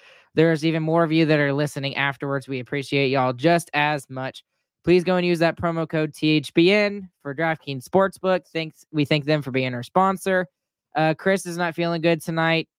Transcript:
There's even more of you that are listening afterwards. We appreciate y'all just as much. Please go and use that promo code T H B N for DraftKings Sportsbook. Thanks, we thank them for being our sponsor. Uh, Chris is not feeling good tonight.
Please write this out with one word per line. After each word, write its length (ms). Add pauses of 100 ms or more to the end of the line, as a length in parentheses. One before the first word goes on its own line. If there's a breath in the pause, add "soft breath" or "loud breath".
(340 soft breath)
There's 320
even 160
more 220
of 80
you 160
that 120
are 140
listening 440
afterwards. 500
We 120
appreciate 500
y'all 240
just 420
as 340
much. 340 (400)
Please 200
go 140
and 100
use 100
that 180
promo 320
code 280
T 140
H 260
B 160
N 400 (100)
for 140
DraftKings 520
Sportsbook. 600
Thanks, 440
we 140
thank 200
them 180
for 80
being 240
our 80
sponsor. 640 (460)
Uh, 240
Chris 280
is 100
not 180
feeling 280
good 200
tonight. 460 (120)